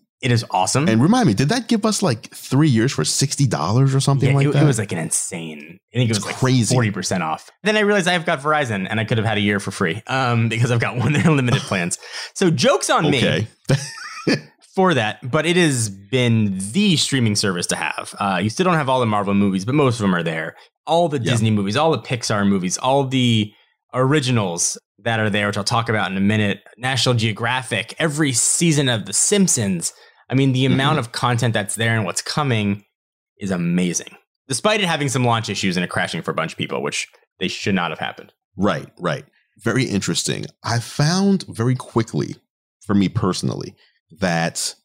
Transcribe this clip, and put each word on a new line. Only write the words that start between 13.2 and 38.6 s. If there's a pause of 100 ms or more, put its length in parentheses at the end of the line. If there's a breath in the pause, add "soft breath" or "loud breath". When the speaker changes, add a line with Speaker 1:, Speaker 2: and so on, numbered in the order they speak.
Speaker 2:
<laughs>
Speaker 1:
for
that,
but
it
has
been (160)
the
streaming
service
to
have.
Uh,
you
still
don't
have
all
the
Marvel
movies,
but
most
of
them
are
there. (320 loud breath)
All
the
Speaker 2:
Yeah.
Speaker 1:
Disney
movies,
all
the
Pixar
movies,
all
the (420 soft breath)
originals (260)
that
are
there,
which
I'll
talk
about
in
a
minute. (160)
National
Geographic,
every
season
of
The
Simpsons. (380 soft breath)
I
mean,
the
Speaker 2:
Mm-hmm.
Speaker 1:
amount
of
content
that's
there
and
what's
coming (540)
is
amazing, (320)
despite
it
having
some
launch
issues
and
it
crashing
for
a
bunch
of
people,
which (300 soft breath)
they
should
not
have
happened. (240)
Speaker 2:
Right, (100)